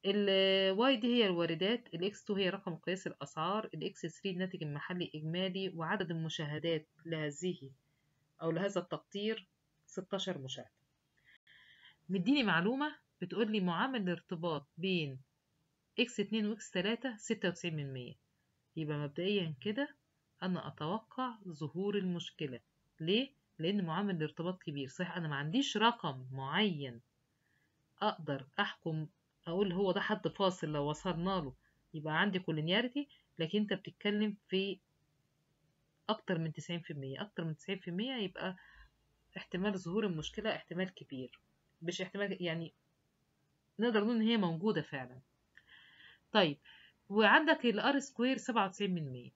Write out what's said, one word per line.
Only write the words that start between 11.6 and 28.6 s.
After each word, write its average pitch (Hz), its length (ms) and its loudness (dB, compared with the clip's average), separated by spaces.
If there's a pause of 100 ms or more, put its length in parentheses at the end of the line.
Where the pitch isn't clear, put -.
مديني 202 340 4
معلومة 226 520 4 (260)
بتقول 190 300 0
لي 214 80 2
معامل 202 420 0
الارتباط 170 680 -2 (100)
بين 160 420 0 (800)
إكس 208 200 0
اتنين 208 260 0
وإكس 208 260 -6
تلاتة 220 460 -2
ستة 220 320 -2
وتسعين 170 260 -4
من 139 180 -4
مية. 127 220 -10 (600)
يبقى 151 220 -2
مبدئيًا 165 640 -2
كده 240 340 -2 (480)
أنا 180 240 -2
أتوقع 214 680 -4 (100)
ظهور 170 500 -4
المشكلة. 170 640 -4 (400)
ليه؟ 208 320 2 (280)
لأن 185 260 0
معامل 180 300 0
الارتباط 165 460 -4
كبير. 143 260 -6
صحيح 180 300 -6
أنا 170 100 -4
ما 151 80 -2
عنديش 165 420 0
رقم 143 540 2
معين 139 720 -2 (1000)
أقدر 147 460 -2 (120)
أحكم 160 480 -2 (400)